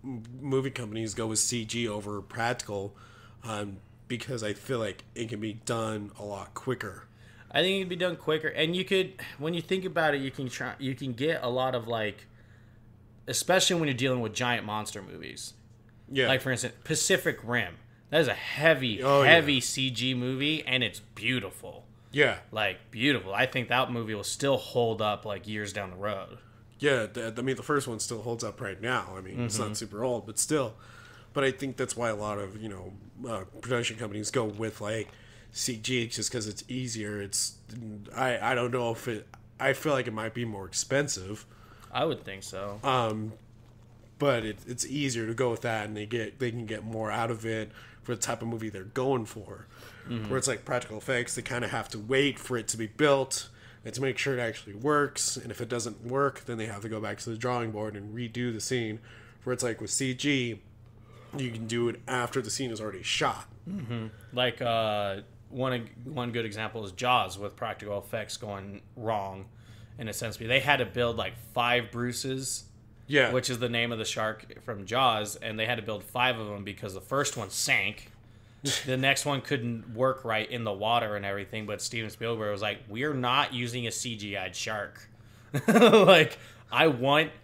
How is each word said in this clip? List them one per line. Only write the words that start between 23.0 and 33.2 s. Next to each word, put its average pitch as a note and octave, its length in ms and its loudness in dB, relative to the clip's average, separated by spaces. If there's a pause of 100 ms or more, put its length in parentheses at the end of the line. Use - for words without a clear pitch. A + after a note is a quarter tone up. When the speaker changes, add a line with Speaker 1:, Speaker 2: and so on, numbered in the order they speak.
Speaker 2:
I A#2+ 140 4
think B2 220 -2
that B2 220 2
movie A2+ 240 -4
will G2+ 80 -4
still C#3 360 0
hold A2+ 420 0
up, G#2 240 0
like, G2+ 240 -6
years G#2 240 -4
down G2 160 -4
the F2+ 80 -12
road. F#2+ 400 -6 (460)
Speaker 1:
Yeah, C3 240 4
th-, A2+ 320 -6
I B2 40 -2
mean, C3 140 0
the A2+ 60 -10
first C#3+ 240 2
one A2+ 140 -4
still A2+ 220 -4
holds A#2 200 -4
up G#2+ 180 -6
right G2 200 -6
now. G#2+ 360 -2
I F#2+ 40 -8
mean, F#2 200 -8
it's A2 180 0
not A2+ 80 0
Speaker 2:
Mm-hmm. G#2 80 -6
Speaker 1:
super G#2+ 300 -6
old, A#2 220 0
but G#2 120 -6
still. C3+ 360 2 (580)
But C#3 120 2
I C3+ 80 6
think C3 240 -6
that's B2+ 200 -2
why A#2 120 0
a A2 80 2
lot G#2 220 -2
of, G2+ 220 -8
you A2 80 -8
know, F#2+ 240 -10 (360)